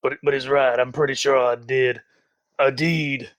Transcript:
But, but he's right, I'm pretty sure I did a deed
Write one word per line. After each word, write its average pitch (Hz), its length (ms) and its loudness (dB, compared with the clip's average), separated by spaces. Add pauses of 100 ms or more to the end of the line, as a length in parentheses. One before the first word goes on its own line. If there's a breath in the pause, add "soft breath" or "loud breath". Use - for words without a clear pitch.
But, 135 200 -2
but 143 120 0
he's 135 140 -4
right, 135 300 2
I'm 127 140 0
pretty 139 220 -2
sure 139 240 2
I 123 180 2
did 123 460 -2 (560)
a 135 120 4
deed 143 680 -4